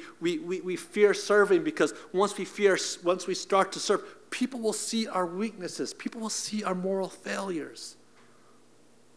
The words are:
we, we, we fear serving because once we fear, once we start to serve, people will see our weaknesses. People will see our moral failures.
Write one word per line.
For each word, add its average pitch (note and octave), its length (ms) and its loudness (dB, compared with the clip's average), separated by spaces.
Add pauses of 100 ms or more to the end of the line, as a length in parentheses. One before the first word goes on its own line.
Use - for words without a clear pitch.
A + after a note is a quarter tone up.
(220)
we, D#3 160 0
we, F3 240 -6
we F3+ 160 -4
fear G3+ 360 4
serving G3+ 520 6
because D3+ 280 2 (200)
once G3 240 2
we F#3+ 80 -4
fear, G3 320 4 (260)
once F#3 240 0
we F#3 80 -2
start F#3+ 380 2
to E3+ 80 -6
serve, - 240 0 (240)
people B3 320 -4
will A3 100 0
see A3 340 -2
our F#3 200 0
weaknesses. F3+ 680 -6
People - 280 -8
will A3 80 -4
see - 340 -4
our F#3 100 0
moral F#3 360 -2
failures. F#3+ 880 -8 (1200)